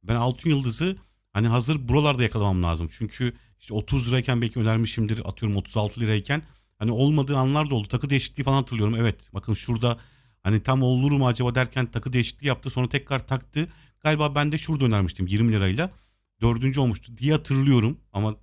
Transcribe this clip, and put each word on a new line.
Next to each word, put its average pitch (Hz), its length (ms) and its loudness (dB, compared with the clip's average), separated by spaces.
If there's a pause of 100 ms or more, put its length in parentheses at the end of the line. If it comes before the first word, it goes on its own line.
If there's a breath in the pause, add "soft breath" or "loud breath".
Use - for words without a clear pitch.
Ben 113 120 0
Altın 123 340 -2
Yıldız'ı 143 480 0 (360 soft breath)
hani 110 140 2
hazır 123 400 0
buralarda 143 360 2
yakalamam 101 400 2
lazım. 82 280 -2
Çünkü 117 420 -6 (260 soft breath)
işte - 140 -14
otuz 120 340 -2
lirayken 127 340 0
belki 120 180 -2
önermişimdir, 110 720 0
atıyorum 104 280 -4
otuz - 200 -4
altı 107 240 -2
lirayken. 110 400 0 (380 soft breath)
Hani 110 120 0
olmadığı 139 460 2
anlar 143 320 2
da 139 60 0
oldu. 107 120 -2
Takı 131 220 -4
değişikliği 135 340 -2
falan 135 120 2
hatırlıyorum. 113 400 0
Evet, 113 380 -2
bakın 101 200 -4
şurada 117 460 -2 (440 soft breath)
hani 104 200 2
tam 131 200 2
olur 127 280 2
mu 139 160 2
acaba 120 280 0
derken 127 300 0
takı 123 280 -6
değişikliği 123 340 -2
yaptı. 131 220 -4
Sonra 127 200 -2
tekrar 135 380 -4
taktı. 143 400 -4 (320 soft breath)
Galiba 151 360 0
ben 147 160 2
de 156 60 -2
şurada 147 280 0
önermiştim 95 420 0
yirmi 107 240 2
lirayla. 107 400 0 (500 soft breath)
Dördüncü 123 380 0
olmuştu 117 380 -2
diye 139 160 0
hatırlıyorum 135 640 2 (160)
ama 104 300 -2